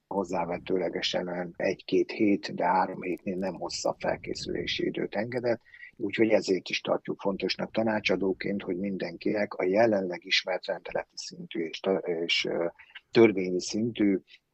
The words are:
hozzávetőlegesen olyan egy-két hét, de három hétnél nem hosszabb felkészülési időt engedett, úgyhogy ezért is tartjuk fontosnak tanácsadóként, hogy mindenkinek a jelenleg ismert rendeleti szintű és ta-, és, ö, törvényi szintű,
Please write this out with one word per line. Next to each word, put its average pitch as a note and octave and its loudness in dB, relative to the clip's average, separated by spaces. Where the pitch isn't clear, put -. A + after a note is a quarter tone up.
hozzávetőlegesen F2+ -2
olyan F2 -6
egy-két F#2 0
hét, G2+ 2
de F2+ 0
három F#2 2
hétnél F2+ -4
nem F#2 -2
hosszabb D#2+ -4
felkészülési - -4
időt - -4
engedett, A#2+ -2
úgyhogy A2 2
ezért F#2+ 2
is G#2 -2
tartjuk - -2
fontosnak F#2+ -2
tanácsadóként, G2+ 0
hogy F#2 -4
mindenkinek G2 -2
a - -2
jelenleg F#2+ 4
ismert F#2 0
rendeleti - -6
szintű - -10
és D#2+ -6
ta-, F#2+ 2
és, - 0
ö, E2+ 0
törvényi F#2 6
szintű, G#2+ 0